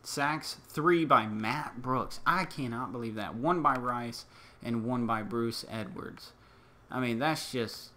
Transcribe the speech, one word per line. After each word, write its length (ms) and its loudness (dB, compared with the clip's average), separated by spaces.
Sacks, 560 -2
three 380 4
by 220 8
Matt 540 -2
Brooks. 440 -2
I 200 4
cannot 460 -4
believe 240 -6
that. 200 -4
One 260 2
by 140 4
Rice 500 -4
and 200 -2
one 220 0
by 160 0
Bruce 480 -2
Edwards. 640 -8
I 100 -2
mean, 200 2
that's 320 0
just 460 -4